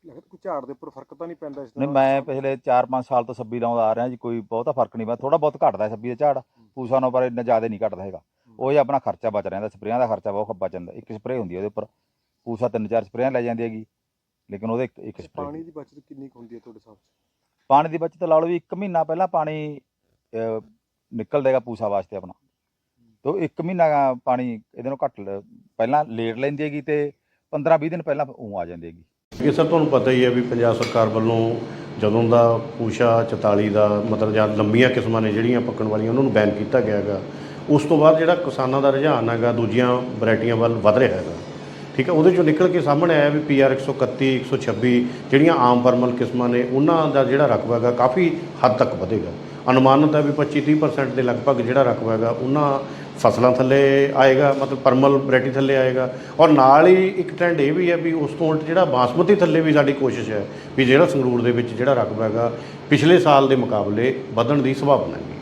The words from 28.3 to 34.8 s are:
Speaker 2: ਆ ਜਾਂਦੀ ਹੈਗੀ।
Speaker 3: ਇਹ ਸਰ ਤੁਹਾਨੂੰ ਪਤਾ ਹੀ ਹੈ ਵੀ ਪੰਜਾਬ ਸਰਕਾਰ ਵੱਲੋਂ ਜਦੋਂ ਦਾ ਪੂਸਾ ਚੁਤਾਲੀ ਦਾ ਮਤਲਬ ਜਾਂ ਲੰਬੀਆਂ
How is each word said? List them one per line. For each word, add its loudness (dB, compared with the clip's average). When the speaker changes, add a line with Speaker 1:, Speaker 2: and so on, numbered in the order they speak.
Speaker 2:
ਆ -6
ਜਾਂਦੀ -16
ਹੈਗੀ। -20
Speaker 3:
ਇਹ 2
ਸਰ 2
ਤੁਹਾਨੂੰ 2
ਪਤਾ 2
ਹੀ 2
ਹੈ 4
ਵੀ 0
ਪੰਜਾਬ 0
ਸਰਕਾਰ 0
ਵੱਲੋਂ 0
ਜਦੋਂ 2
ਦਾ 4
ਪੂਸਾ 2
ਚੁਤਾਲੀ 0
ਦਾ 2
ਮਤਲਬ -2
ਜਾਂ 2
ਲੰਬੀਆਂ 2